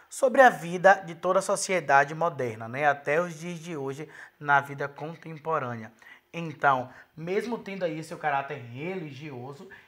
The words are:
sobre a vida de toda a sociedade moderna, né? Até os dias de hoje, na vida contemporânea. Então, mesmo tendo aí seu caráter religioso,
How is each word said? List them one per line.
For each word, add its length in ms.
sobre 320
a 80
vida 460
de 100
toda 240
a 20
sociedade 720
moderna, 540
né? 180
Até 360
os 180
dias 180
de 200
hoje, 320
na 220
vida 260
contemporânea. 1040
Então, 560
mesmo 420
tendo 280
aí 180
seu 140
caráter 400
religioso, 1120